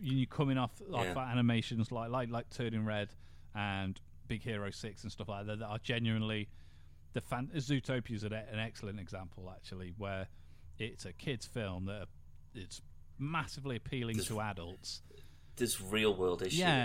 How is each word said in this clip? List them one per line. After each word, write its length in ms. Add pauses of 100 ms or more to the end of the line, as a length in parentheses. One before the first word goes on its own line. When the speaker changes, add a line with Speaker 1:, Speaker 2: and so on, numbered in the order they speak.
Speaker 1:
you're 260
coming 320
off, 140 (160)
like, 200
Speaker 2:
Yeah. 60
Speaker 1:
that 140
animations 640
like, 180
like, 200
like 200
Turning 340
Red 300 (400)
and 460 (260)
Big 160
Hero 280
Six 340
and 80
stuff 160
like 180
that, 140
that 60
are 120
genuinely 680 (640)
the 80
fan-, 360
Zootopia 560
is 120
an, 80
an 260
excellent 400
example, 560
actually, 440
where 300 (500)
it's 260
a 80
kid's 340
film 400
that 200 (480)
it's 260 (380)
massively 580
appealing 400
Speaker 2:
There's 120
Speaker 1:
to 120
adults. 600 (540)
Speaker 2:
there's 240
real 340
world 280
issue 160
Speaker 1:
Yeah, 160 (100)